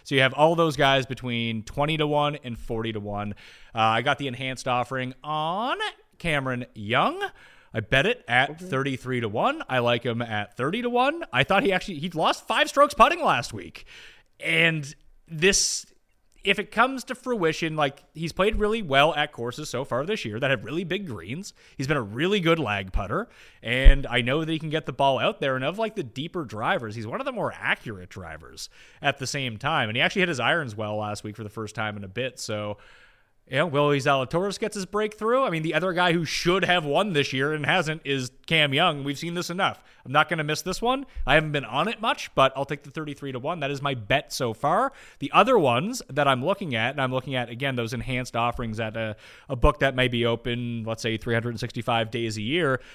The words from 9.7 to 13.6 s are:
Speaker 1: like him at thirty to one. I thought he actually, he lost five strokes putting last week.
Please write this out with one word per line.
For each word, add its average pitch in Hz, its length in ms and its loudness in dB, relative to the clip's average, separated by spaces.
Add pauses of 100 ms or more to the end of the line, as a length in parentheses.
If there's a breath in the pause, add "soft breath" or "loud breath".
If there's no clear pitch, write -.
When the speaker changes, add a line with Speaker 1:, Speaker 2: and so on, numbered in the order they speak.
Speaker 1:
like 120 240 2
him 120 180 -2
at 107 360 -6
thirty 170 260 -2
to 240 80 -2
one. 269 420 0
I 131 120 4
thought 196 180 2
he 196 100 2
actually, 180 280 -4
he 175 100 -6
lost 170 380 0
five 285 200 2
strokes 285 260 4
putting 311 280 6
last 151 300 0
week. 85 320 -14 (560 loud breath)